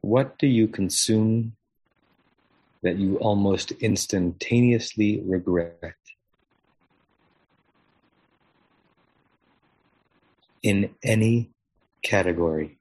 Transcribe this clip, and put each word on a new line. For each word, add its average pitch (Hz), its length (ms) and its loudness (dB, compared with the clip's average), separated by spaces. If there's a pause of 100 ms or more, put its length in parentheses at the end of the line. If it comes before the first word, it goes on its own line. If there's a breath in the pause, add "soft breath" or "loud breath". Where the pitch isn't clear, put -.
What 123 360 0
do - 100 0
you 113 200 4
consume 110 880 0 (1300)
that 90 140 -2
you 98 200 0
almost 101 540 0
instantaneously 104 1500 0
regret? 87 720 -4 (4000)
In 101 300 0 (120)
any 113 460 2 (540)
category. 85 760 -2